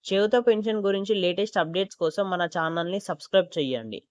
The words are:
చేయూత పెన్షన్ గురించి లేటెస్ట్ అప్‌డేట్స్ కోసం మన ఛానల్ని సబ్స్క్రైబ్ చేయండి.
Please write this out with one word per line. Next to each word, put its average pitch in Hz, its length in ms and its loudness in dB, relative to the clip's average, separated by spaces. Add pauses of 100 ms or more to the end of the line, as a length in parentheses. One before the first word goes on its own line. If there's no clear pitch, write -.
చేయూత 208 320 2
పెన్షన్ 220 460 2
గురించి 196 320 0
లేటెస్ట్ 185 420 0
అప్‌డేట్స్ 175 400 -2
కోసం 180 320 0
మన 175 160 0
ఛానల్ని 170 540 -2
సబ్స్క్రైబ్ 185 520 0
చేయండి. 123 480 -4 (120)